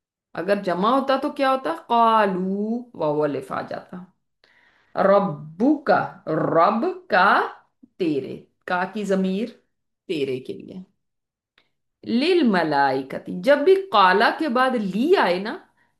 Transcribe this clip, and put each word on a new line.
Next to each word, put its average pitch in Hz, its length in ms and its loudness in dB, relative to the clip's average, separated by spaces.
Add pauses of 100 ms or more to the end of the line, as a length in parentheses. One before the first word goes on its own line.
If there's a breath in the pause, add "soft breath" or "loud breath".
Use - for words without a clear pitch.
(340)
अगर 196 280 -2
जमा 185 280 0
होता 269 260 2
तो 277 140 -4
क्या 269 200 0
होता? 269 220 -2
कालू, 220 1200 0
वाव 151 260 -2
अलिफ 139 320 -4
आ - 100 -6
जाता। - 520 -14 (800 soft breath)
रब्बू 196 840 2
का, - 520 -2
रब 180 840 0
का, 208 300 4 (580)
तेरे, 139 380 -4 (300)
का 180 180 -2
की 202 200 -6
जमीर 190 560 -2 (480)
तेरे 135 320 -4
के - 120 -10
लिए। - 320 -16 (1200)
लिल 311 440 0
मलाइकती, 147 920 0
जब 269 220 4
भी 381 200 6
काला 202 480 4
के 311 180 -4
बाद 254 280 0
ली 220 380 0
आए 196 240 2
ना 240 300 -10 (320)